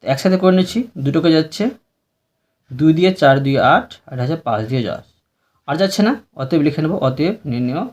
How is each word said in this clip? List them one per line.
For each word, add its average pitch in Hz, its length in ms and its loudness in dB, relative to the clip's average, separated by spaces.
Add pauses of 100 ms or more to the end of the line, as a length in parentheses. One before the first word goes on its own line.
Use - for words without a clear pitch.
একসাথে 160 360 0
করে 185 160 4
নিচ্ছি, 185 220 0 (240)
দুটোকে 156 300 0
যাচ্ছে, 156 320 0 (1040)
দুই 143 220 2
দিয়ে 170 220 4
চার 139 280 4
দুই 139 140 0 (120)
আট, 185 200 2 (180)
আর 131 140 -14
আছে 139 240 -2
পাঁচ 110 220 -2
দিয়ে 123 180 -2
দশ, - 200 -8 (640)
আর 143 80 -2
যাচ্ছে 190 260 0
না। 214 100 2 (240)
অতএব 135 260 -2
লিখে 147 200 0
নেব, 156 120 -2 (120)
অতএব 143 280 -2 (100)
নির্ণেয় 127 480 -4